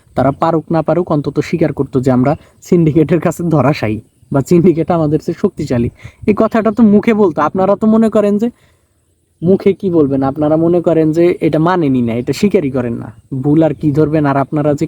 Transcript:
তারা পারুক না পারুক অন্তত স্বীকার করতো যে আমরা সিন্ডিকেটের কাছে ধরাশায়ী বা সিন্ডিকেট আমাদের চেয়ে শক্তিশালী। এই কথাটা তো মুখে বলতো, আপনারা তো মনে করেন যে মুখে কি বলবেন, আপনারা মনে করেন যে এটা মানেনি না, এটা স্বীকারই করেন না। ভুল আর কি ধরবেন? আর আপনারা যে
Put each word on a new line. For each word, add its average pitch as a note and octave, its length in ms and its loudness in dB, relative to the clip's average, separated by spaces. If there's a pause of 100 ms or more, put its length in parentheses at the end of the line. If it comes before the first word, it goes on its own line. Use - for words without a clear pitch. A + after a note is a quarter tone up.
(160)
তারা C3 160 0
পারুক E3 400 -2
না D#3+ 100 0
পারুক E3 300 -2
অন্তত D3 280 -4
স্বীকার D#3+ 340 -2
করতো C3+ 260 -4
যে B2+ 120 0
আমরা B2+ 220 2 (280)
সিন্ডিকেটের D#3+ 640 2
কাছে F3 180 -4
ধরাশায়ী A2+ 560 -2 (320)
বা D#3+ 100 0
সিন্ডিকেট E3 500 0
আমাদের D#3 340 0
চেয়ে F3 160 -6
শক্তিশালী। C3 480 -4 (380)
এই G3+ 100 2
কথাটা A3 340 0
তো A#3+ 120 -2
মুখে G#3 300 4
বলতো, F#3+ 280 0
আপনারা F#3+ 340 0
তো G#3 120 -2
মনে A3 220 2
করেন G#3 280 0
যে A3+ 100 -2 (920)
মুখে F#3 320 2
কি G3 160 -8
বলবেন, C#3 340 0
আপনারা D3+ 340 0
মনে E3+ 240 2
করেন D#3+ 300 2
যে E3+ 140 2 (160)
এটা D#3 180 0
মানেনি D#3+ 420 0
না, A#2 120 -2
এটা B2 200 -4
স্বীকারই F#3 380 0
করেন B2 300 -4
না। - 60 -12 (360)
ভুল D3 200 2
আর D3+ 100 2
কি - 180 -6
ধরবেন? D3+ 340 0
আর C#3 120 2
আপনারা D3 360 -2
যে D3+ 140 -4